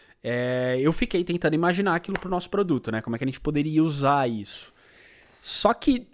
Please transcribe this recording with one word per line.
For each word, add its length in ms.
é, 560
eu 140
fiquei 300
tentando 300
imaginar 420
aquilo 240
pro 100
nosso 200
produto, 420
né? 100
Como 140
é 40
que 60
a 20
gente 140
poderia 420
usar 460
isso? 420
Só 320
que 400